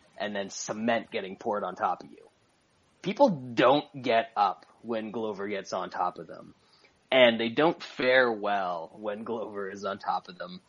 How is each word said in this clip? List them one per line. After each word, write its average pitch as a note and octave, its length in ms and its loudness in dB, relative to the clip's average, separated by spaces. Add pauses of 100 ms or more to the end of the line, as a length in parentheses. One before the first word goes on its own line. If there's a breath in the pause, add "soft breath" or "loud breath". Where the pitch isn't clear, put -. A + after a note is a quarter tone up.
(180)
and G#2 180 -4
then G2 140 -4
cement A2+ 640 -4
getting G2 260 -8
poured G#2 260 -4
on F2+ 120 -6
top F#2+ 280 -4
of - 80 -20
you. - 160 -20 (760)
People A3 280 4
don't C3 560 4 (160)
get A2+ 340 2
up G2 300 0 (160)
when A2 300 -6
Glover G#2 360 -6
gets G2 240 -8
on F#2 180 -4
top F2+ 300 -2
of D#2+ 80 -14
them. E2+ 260 -18 (560 soft breath)
And A#2+ 300 6
they A2+ 100 -2
don't D3 320 2
fare B2+ 500 4
well G2 600 -2
when G#2+ 300 -8
Glover G#2 480 -8
is G2+ 140 -10
on G2+ 120 -4
top F#2 300 -6
of F2+ 100 -18
them F2+ 320 -12